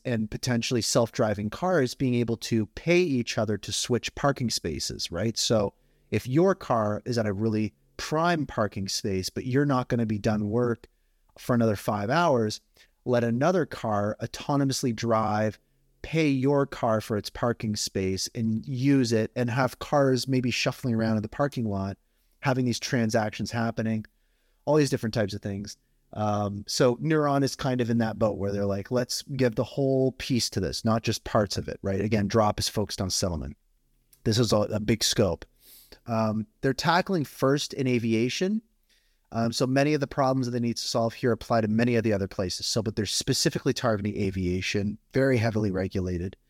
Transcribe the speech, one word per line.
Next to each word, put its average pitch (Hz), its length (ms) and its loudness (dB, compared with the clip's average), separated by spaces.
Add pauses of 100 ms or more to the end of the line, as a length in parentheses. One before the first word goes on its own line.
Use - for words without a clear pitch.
and 110 240 -2
potentially 120 520 0
self-driving 107 680 0
cars 170 440 0
being 127 200 0
able 117 220 0
to 110 300 0
pay 175 340 2
each 135 380 0
other 107 200 0
to - 120 -10
switch - 460 -2
parking 135 340 0
spaces, - 640 -6
right? 104 260 -2
So - 360 2 (360)
if 110 160 -2
your 175 300 4
car 107 480 0
is 120 120 -2
at 110 100 2
a 107 60 0
really 107 420 0 (220)
prime 160 480 0
parking 101 440 -4
space, 95 420 -4
but - 160 -8
you're 135 200 2
not 127 220 0
gonna 120 180 0
be 107 120 -2
done 107 320 0
work 117 380 -2 (500)
for - 160 -2
another 113 220 4
five 101 340 -4
hours, 135 500 2 (440)
let 123 180 2
another 135 440 2
car 104 540 -2
autonomously 135 760 -2
drive, 110 600 0 (460)
pay 156 260 0
your 139 380 2
car 110 340 0
for 110 160 -2
its - 140 -4
parking 113 460 -2
space 95 580 -2
and 113 320 -2
use 131 460 2
it, 110 240 2
and 123 120 0
have 120 300 -2
cars 135 480 2
maybe 131 240 0
shuffling 123 440 -2
around 110 220 2
in 104 60 0
the 107 60 -8
parking 131 400 -2
lot, 98 280 -4 (440)
having 131 240 2
these 120 160 0
transactions 110 720 0
happening, 113 520 -2 (600)
all 143 100 2
these 147 160 4
different 113 240 -2
types 104 200 0
of 101 80 -10
things. 101 340 -8 (400)
Um, 104 520 -2
so 127 280 2
Neuron 147 460 2
is 135 140 -2
kind 127 240 -2
of 117 100 0
in 117 80 4
that 110 220 -2
boat 107 180 2
where 98 140 -2
they're 101 120 -2
like, 101 280 -2
"Let's 123 300 -2
give 123 340 0
the 123 80 0
whole 131 480 0
piece - 380 -2
to 104 100 -2
this, 82 240 -4
not 113 180 2
just - 220 -2
parts 107 340 0
of 85 80 -6
it," - 160 -10
right? 98 180 -2
Again, 104 280 0
Drop 107 320 2
is - 80 -2
focused - 320 -4
on 95 100 -2
settlement. 78 460 -4 (680)
This 113 160 2
is 117 140 2
a, 107 60 4
a 104 200 0
big 107 240 0
scope. - 420 2 (600)
Um, 110 400 -2 (140)
they're 135 120 0
tackling 175 520 2
first 135 500 0
in 135 140 -2
aviation. 123 760 0 (720)
Um, 117 200 0
so 127 140 0
many 139 280 2
of 147 60 0
the 143 60 0
problems 131 400 0
that 120 60 -4
they 123 80 -2
need 117 160 0
to - 100 -6
solve 117 280 0
here 123 180 2
apply 113 300 0
to 107 60 0
many 117 280 2
of 107 80 2
the 110 80 2
other 98 160 0
places. - 380 -6
So, - 140 0
but 107 140 -4
they're 107 120 -2
specifically - 640 0
targeting 104 440 0
aviation, 95 800 -2 (140)
very 131 240 4
heavily 107 360 0
regulated. 92 640 -2 (140)